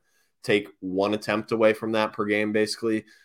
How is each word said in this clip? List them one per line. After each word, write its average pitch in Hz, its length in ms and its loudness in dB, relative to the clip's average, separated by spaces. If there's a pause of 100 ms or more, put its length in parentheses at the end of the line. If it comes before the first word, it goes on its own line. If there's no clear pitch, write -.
(420)
Take 104 280 0 (100)
one 95 340 0
attempt 107 380 -4
away 110 220 4
from 110 180 -6
that 107 220 0
per 110 100 -6
game, 104 300 0
basically. 110 500 0 (220)